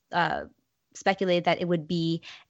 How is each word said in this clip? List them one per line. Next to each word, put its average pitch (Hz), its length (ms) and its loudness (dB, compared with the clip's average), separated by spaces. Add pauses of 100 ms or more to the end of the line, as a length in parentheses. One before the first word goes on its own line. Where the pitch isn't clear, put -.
(120)
uh, 160 320 0 (520)
speculated 185 500 2
that 175 140 2
it 180 80 -4
would 170 200 0
be 165 340 0 (280)